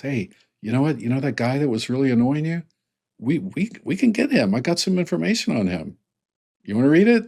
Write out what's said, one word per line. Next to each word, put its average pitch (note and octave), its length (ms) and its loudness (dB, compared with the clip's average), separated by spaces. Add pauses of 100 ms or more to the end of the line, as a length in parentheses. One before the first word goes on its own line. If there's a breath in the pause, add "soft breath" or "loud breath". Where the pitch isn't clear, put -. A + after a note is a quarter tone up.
Hey, C3 300 -4 (300 soft breath)
you G#2+ 120 -6
know B2+ 100 2
what? C#3+ 180 0
You A#2 80 -6
know C3 120 0
that C3+ 160 -4
guy B2 220 0
that D3 100 0
was A2 220 -2
really C3+ 200 0
annoying B2+ 360 2
you? E3+ 160 -4 (560)
We, C3+ 200 -2
we, D3 320 -6 (140)
we D#3 120 -4
can A3+ 160 2
get A#3+ 180 0
him. C3+ 240 2
I B2 60 0
got E3+ 180 -2
some F#3 200 0
information F3 580 -2
on G#2+ 120 0
him. F2 300 -6 (640)
You G2+ 120 -6
wanna B2+ 120 4
read E3+ 200 6
it? A#3 200 4